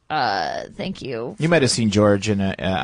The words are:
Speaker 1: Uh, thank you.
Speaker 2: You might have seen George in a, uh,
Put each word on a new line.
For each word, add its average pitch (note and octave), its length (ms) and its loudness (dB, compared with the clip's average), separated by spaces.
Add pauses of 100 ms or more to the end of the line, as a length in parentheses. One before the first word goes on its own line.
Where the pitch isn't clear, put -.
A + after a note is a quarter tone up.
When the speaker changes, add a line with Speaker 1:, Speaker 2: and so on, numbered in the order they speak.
Speaker 1:
Uh, G2 560 -2 (100)
thank - 280 -10
you. A#2+ 360 -8
Speaker 2:
You D#3 120 0
might E3 100 4
have B2+ 100 4
seen A2+ 200 0
George G2+ 400 4
in G2 100 0
a, G2 180 0
uh, - 60 -6 (200)